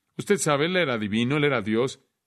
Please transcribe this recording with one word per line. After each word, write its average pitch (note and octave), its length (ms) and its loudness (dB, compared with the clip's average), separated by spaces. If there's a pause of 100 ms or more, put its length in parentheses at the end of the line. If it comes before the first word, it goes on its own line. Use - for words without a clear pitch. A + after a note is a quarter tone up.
(180)
Usted - 180 0
sabe, D3 300 0
él F#3 100 0
era C#3 220 0
divino, A2+ 400 0
él D3 60 0
era C3 180 0
Dios. A2 380 -2 (260)